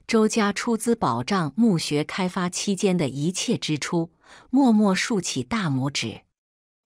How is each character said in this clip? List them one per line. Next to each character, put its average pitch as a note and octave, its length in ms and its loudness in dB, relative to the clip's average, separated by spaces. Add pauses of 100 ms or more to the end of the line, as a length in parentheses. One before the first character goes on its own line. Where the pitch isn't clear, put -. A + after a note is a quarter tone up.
：“周 A3 180 4
家 G#3 260 0
出 A3+ 240 -2
资 A#3 200 0
保 B2 260 0
障 F3 320 -2
墓 A3 240 4
穴 D3 240 0
开 F3+ 260 -4
发 F3+ 200 -2
期 G3 260 -4
间 F#3 220 2
的 D3+ 120 0
一 C#3+ 220 -2
切 F#3 260 -2
支 D3+ 220 -4
出。” E3 340 -2 (380)
默 C4 200 4
默 G#3 240 4
竖 F#3+ 280 -2
起 C3 200 -6
大 F#3+ 280 -2
拇 C3+ 180 -2
指。 A2 360 -8 (600)